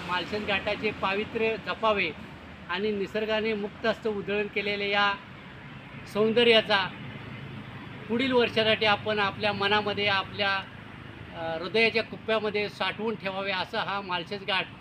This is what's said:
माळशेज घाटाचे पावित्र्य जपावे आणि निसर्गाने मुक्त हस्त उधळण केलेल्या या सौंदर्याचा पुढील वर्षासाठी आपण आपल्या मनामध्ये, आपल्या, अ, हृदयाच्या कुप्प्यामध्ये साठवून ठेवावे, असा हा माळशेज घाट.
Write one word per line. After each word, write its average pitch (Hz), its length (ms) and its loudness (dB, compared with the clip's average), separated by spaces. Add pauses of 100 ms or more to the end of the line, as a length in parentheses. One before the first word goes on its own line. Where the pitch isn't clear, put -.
माळशेज 180 380 -2
घाटाचे 202 440 0
पावित्र्य 214 680 0
जपावे 190 540 0 (600)
आणि 196 200 0
निसर्गाने 214 640 0
मुक्त 208 320 -4
हस्त 220 220 0
उधळण 202 380 0
केलेल्या 202 400 -2
या 202 280 4 (1000)
सौंदर्याचा 214 760 6 (1200)
पुढील 254 240 2
वर्षासाठी 220 540 4
आपण 208 320 4
आपल्या 202 340 2
मनामध्ये, 202 540 2
आपल्या, 196 560 2 (720)
अ, 165 280 -4
हृदयाच्या 220 400 4
कुप्प्यामध्ये 208 680 0
साठवून 208 460 -2
ठेवावे, 196 380 -4
असा 185 280 -2
हा 190 200 -2
माळशेज 190 460 -4
घाट. 185 200 0 (140)